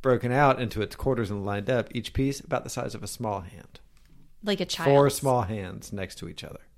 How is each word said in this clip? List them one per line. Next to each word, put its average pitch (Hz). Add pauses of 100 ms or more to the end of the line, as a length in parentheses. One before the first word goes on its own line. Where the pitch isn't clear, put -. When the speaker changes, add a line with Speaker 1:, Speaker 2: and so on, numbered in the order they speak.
Speaker 1:
broken 123
out 135
into 113
its 101
quarters 117
and 101
lined 101
up, 120
each 117
piece 135
about -
the 123
size 123
of 107
a 101
small 101
hand. - (640)
Speaker 2:
Like 208
a 180
Speaker 1:
Four 143
Speaker 2:
child's. 135
Speaker 1:
small 127
hands 98
next 95
to 92
each -
other. - (180)